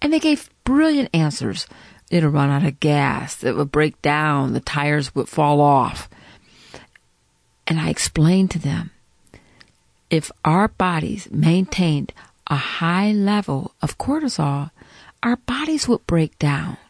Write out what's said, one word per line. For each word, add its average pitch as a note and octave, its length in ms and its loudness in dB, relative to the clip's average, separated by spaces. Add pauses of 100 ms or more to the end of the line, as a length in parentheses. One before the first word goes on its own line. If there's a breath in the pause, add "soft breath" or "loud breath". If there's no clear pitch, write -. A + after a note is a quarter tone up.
And D4 120 0
they D#4 60 2
gave D4+ 320 0 (120)
brilliant C#4+ 500 2
answers. C3+ 520 -2 (460 loud breath)
It'll D#3+ 180 2
run C#3+ 220 2
out C#3+ 140 0
of C#3+ 140 -4
gas. C#3 640 -2
It A#2+ 120 0
would C#3 160 -2
break D3+ 320 0
down. D3 500 0
The B2+ 60 -2
tires D3 560 -2
would C3+ 120 -2
fall D3 340 2
off. C#3+ 460 2 (1600 loud breath)
And D#3+ 140 -2
I D#3 100 -4
explained F3+ 640 2
to E3 80 -4
them, D#3+ 320 -6 (1200 soft breath)
if D#3 180 -2 (160)
our F3+ 220 4
bodies F3+ 640 -4
maintained E3 800 0 (320 loud breath)
a C#3+ 100 -2
high F3+ 580 0
level G3+ 680 0
of - 160 -4
cortisol, D#3 720 -2 (540 loud breath)
our A#3+ 140 0
bodies D4+ 500 -4
would - 180 0
break D#3+ 320 0
down. D3 400 -2 (120)